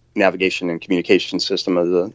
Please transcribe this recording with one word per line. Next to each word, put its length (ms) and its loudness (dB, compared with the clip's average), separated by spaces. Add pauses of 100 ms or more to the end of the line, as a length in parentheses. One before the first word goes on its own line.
(160)
navigation, 540 0
and 120 -6
communication 580 0
system 380 -2
of 100 0
the 280 0